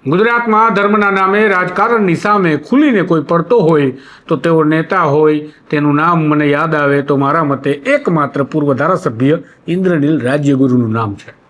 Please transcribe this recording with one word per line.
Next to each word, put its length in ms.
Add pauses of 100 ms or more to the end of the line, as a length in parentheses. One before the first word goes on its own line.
ગુજરાતમાં 680
ધર્મના 360
નામે 380
રાજકારણની 640
સામે 420
ખુલીને 460
કોઈ 200
પડતો 360
હોય 340 (360)
તો 80
તેઓ 280
નેતા 380
હોય, 480 (200)
તેનું 240
નામ 240
મને 280
યાદ 280
આવે 280
તો 140
મારા 280
મતે 260
એકમાત્ર 720
પૂર્વ 320
ધારાસભ્ય 640 (300)
ઇન્દ્રનીલ 520
રાજ્યગુરુનું 720
નામ 220
છે. 200 (160)